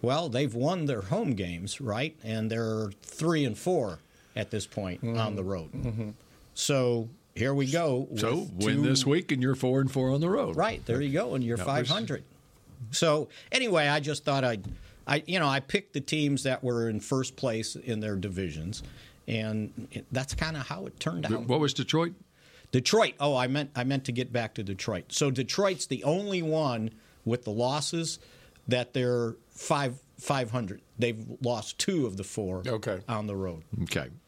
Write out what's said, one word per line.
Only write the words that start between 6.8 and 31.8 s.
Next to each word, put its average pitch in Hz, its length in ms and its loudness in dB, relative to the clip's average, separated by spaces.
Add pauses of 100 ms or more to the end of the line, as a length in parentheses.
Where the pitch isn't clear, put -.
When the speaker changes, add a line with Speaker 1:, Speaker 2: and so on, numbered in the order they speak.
Speaker 1:
here 131 180 0
we 139 180 2
go. 143 460 2
Speaker 3:
So 113 400 0
Speaker 1:
with 95 80 2
Speaker 3:
win 110 120 4
Speaker 1:
two 143 60 4
Speaker 3:
this 135 220 4
week 151 260 4
and 135 120 2
you're 131 140 4
four 131 260 4
and 131 100 2
four 131 180 2
on 139 120 2
the 175 80 2
road. 208 260 0
Speaker 1:
Right, 208 300 0
there 123 160 2
you 143 100 0
go, 208 220 0
and 131 100 0
you're 117 140 0
Speaker 3:
That 90 80 -2
was 139 80 0
Speaker 1:
five 123 140 0
hundred. 185 360 -2 (680)
So 151 360 4 (240)
anyway, 196 360 4
I 147 120 4
just 143 240 -4
thought 139 180 2
I'd, 113 220 0 (420)
I, 151 200 2
you 180 120 0
know, 165 80 4
I 139 140 2
picked 196 320 -2
the 147 80 -2
teams 143 440 0
that 131 200 0
were 120 240 2
in 107 120 0
first 131 360 -2
place 113 400 -2
in 110 240 -4
their 107 160 -2
divisions, 90 640 -4 (460)
and 110 640 -2
it, - 180 -10
that's 131 240 -2
kinda 160 260 -2
how 165 260 -8
it - 120 -14
turned 165 280 -2
Speaker 3:
Th-, 113 140 2
Speaker 1:
out. 117 60 -6
Speaker 3:
what 123 140 4
was 143 140 2
Detroit? 165 400 0 (580)
Speaker 1:
Detroit. 147 480 6
Oh, 143 160 4
I 127 120 2
meant, 143 280 0
I 123 80 0
meant 135 220 0
to 131 60 -2
get 120 200 -2
back 117 220 -2
to 113 80 -6
Detroit. 98 500 -4
So 143 180 2
Detroit's 165 560 0
the 127 180 -4
only 185 360 2
one 147 500 0 (360)
with 120 180 0
the 107 60 -4
losses, 139 680 0 (520)
that 123 240 2
they're 123 400 2 (160)
five, 139 480 -2 (200)
five 131 320 -2
hundred. 110 300 -4 (180)
They've 113 260 0 (180)
lost 117 360 -2
two 170 280 2